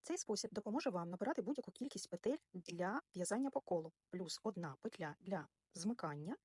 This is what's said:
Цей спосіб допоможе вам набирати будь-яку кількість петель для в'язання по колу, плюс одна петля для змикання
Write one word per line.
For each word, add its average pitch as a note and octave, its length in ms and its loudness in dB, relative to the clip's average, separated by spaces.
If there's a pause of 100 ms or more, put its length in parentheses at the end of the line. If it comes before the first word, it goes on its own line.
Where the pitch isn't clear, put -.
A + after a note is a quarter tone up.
Цей F4 160 0
спосіб - 360 0
допоможе G#3+ 360 0
вам F3 200 0
набирати G3+ 320 2
будь-яку A3 300 0
кількість - 380 -4
петель A#3+ 280 2 (160)
для F3+ 480 0 (140)
в'язання G#3 340 2
по C4+ 120 0
колу, E3 300 0 (180)
плюс F3+ 340 -4
одна E3+ 380 -2
петля D#3+ 380 -4
для F3+ 280 -2 (260)
змикання F3 720 -2